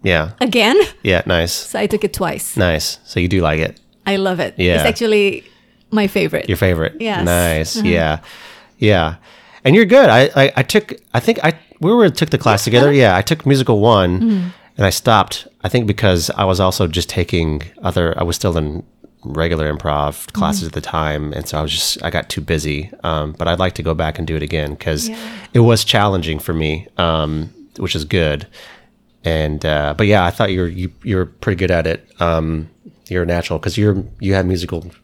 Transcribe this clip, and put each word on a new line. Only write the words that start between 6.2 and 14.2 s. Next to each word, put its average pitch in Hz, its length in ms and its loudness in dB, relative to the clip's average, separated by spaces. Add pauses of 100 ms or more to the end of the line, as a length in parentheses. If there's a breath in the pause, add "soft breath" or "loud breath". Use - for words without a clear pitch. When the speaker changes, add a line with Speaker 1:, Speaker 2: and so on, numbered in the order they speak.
Speaker 1:
Your 90 100 0
favorite? 87 420 0
Speaker 2:
Yes. 220 240 -2
Speaker 1:
Nice. 85 520 0
Speaker 2:
Uh-huh. 220 120 -2
Speaker 1:
Yeah. 80 320 0 (580 loud breath)
Yeah. 87 360 2 (480 loud breath)
And 139 140 6
you're 226 80 8
good. 226 260 6
I, 120 120 8 (120)
I, 139 220 4
I 127 80 0
took, - 280 -2 (220)
I 117 60 2
think 226 240 0
I, 160 120 2 (240)
we 190 120 2
were, 226 180 6
took - 200 -2
the - 80 0
class 104 240 2
Speaker 2:
Yeah. - 100 -2
Speaker 1:
together. 123 160 6
Speaker 2:
Uh-huh. 143 100 4
Speaker 1:
Yeah. 104 180 6
I 98 60 2
took 160 240 -2
musical 131 320 4
one 98 420 4